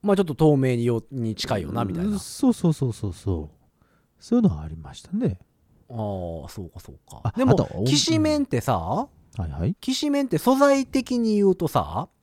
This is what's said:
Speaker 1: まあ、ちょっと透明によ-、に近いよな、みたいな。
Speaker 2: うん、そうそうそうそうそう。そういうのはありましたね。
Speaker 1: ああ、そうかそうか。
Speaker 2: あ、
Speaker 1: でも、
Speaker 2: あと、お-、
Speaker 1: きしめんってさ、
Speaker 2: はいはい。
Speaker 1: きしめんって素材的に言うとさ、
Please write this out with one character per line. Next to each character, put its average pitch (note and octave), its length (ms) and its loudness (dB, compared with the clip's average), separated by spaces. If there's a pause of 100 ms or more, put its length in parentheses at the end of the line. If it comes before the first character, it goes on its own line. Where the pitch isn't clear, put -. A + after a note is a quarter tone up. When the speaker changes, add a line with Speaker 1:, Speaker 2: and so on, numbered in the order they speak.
Speaker 1:
ま G3+ 120 2
あ、 - 20 8
ち G3 60 2
ょ - 20 4
っ - 20 4
と D3+ 100 -4
透 D3+ 200 6
明 C3 220 2
に A#2 80 0
よ-、 A#2 260 0
に A#2 240 -4
近 - 220 -2
い F#2 60 -2
よ D#2 100 -6
な、 A#2 100 0
み F#2+ 100 -4
た E2+ 80 -4
い - 40 -2
な。 G#3+ 60 -2
Speaker 2:
う - 20 -2
ん、 G2 60 -4
そ - 300 0
う A#3 40 4
そ - 160 0
う D#3 40 2
そ C3+ 140 -2
う A#2 60 -4
そ - 160 -6
う F2 40 -6
そ D#2+ 400 -4
う。 - 120 -20 (540)
そ - 180 0
う - 20 6
い - 20 4
う G#3+ 60 6
の F#2+ 80 2
は D2 60 -10
あ D#2 60 -12
り D#2+ 100 -12
ま D2 160 -16
し - 80 -20
た - 100 -14
ね。 A2+ 280 -2 (500)
Speaker 1:
あ B2 40 -16
あ、 A#2 40 -10 (520)
そ G#2 140 -12
う D#2+ 60 -14
か - 100 -20
そ - 140 -20
う - 20 -20 (140)
か。 - 140 -20
Speaker 2:
あ、 - 140 -4
Speaker 1:
で A#3+ 60 0
も、 B3+ 80 4
Speaker 2:
あ G3+ 40 8
と、 - 180 0
お-、 G2 100 -4
Speaker 1:
き C3 140 2
し D#4+ 220 2
め D4+ 200 2
ん C#4+ 40 0
っ - 20 0
て B2 160 -2
さ、 A#2+ 160 0 (580)
Speaker 2:
は E2+ 120 -6
い D2 40 -8
は D2 140 -4
い。 D#3+ 160 -2
Speaker 1:
き C4 140 -4
し D4 140 -2
め C#4+ 140 0
ん C4+ 40 -4
っ - 20 -10
て D#3+ 80 0
素 B3 180 4
材 C#4 300 4
的 B3 340 -2
に A3 160 2
言 G3+ 120 4
う F#3 80 4
と E3+ 120 -4
さ、 F#2+ 400 -2 (160)